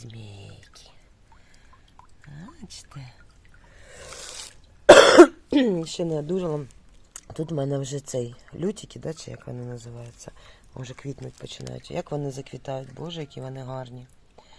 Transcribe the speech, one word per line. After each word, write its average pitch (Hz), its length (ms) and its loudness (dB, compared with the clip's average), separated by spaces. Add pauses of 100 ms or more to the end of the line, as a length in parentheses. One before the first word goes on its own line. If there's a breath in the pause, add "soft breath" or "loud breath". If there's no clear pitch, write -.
змійки. 101 920 -18 (1700 soft breath)
Бачите? - 380 -18 (2750 loud breath)
<coughs> - 0 -
Ще - 180 -4
не 160 140 0
одужала. 156 420 -2 (760)
Тут 156 160 -6
в 165 40 -4
мене 139 240 0
вже 139 220 -6
цей 123 340 -6 (200)
лютики, 196 440 -8
да, 147 160 -8
чи - 160 -14
як 120 160 -14
вони 123 180 -10
називаються, 117 680 -14 (440 loud breath)
вже 131 200 -12
квітнуть 131 400 -12
починають. - 560 -14
Як 165 200 -8
вони 147 200 -4
заквітають, 131 640 -10
боже, 165 260 -10
які 143 200 -12
вони 131 220 -12
гарні. 127 440 -12 (520 loud breath)